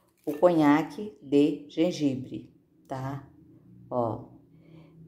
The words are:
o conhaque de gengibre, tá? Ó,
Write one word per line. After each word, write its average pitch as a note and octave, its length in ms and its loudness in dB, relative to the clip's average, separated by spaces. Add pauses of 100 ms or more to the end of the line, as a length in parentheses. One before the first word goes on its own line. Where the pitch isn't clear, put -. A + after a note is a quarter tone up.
(260)
o D3+ 80 -4
conhaque D#3 880 2
de C#3+ 460 2
gengibre, D3 840 -4 (380)
tá? C3+ 400 -10 (640)
Ó, A#2 340 -4 (840)